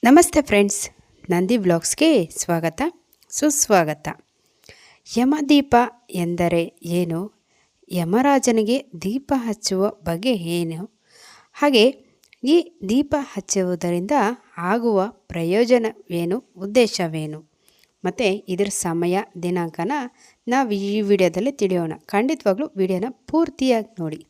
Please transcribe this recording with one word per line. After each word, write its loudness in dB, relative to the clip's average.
ನಮಸ್ತೆ 6
ಫ್ರೆಂಡ್ಸ್, 0
ನಂದಿ 0
ವ್ಲಾಗ್ಸ್‌ಗೆ 2
ಸ್ವಾಗತ, -4
ಸುಸ್ವಾಗತ. 0
ಯಮದೀಪ 2
ಎಂದರೆ -2
ಏನು? -4
ಯಮರಾಜನಿಗೆ 2
ದೀಪ -4
ಹಚ್ಚುವ -2
ಬಗ್ಗೆ -2
ಏನು? -6
ಹಾಗೆ 4
ಈ 2
ದೀಪ 0
ಹಚ್ಚುವುದರಿಂದ -4
ಆಗುವ 0
ಪ್ರಯೋಜನವೇನು, -2
ಉದ್ದೇಶವೇನು? -2
ಮತ್ತು -2
ಇದರ -2
ಸಮಯ, -2
ದಿನಾಂಕನ -4
ನಾವು 0
ಈ -2
ವಿಡಿಯೋದಲ್ಲಿ 2
ತಿಳಿಯೋಣ. -2
ಖಂಡಿತವಾಗ್ಲೂ -2
ವಿಡಿಯೋನ -2
ಪೂರ್ತಿಯಾಗಿ -2
ನೋಡಿ. -8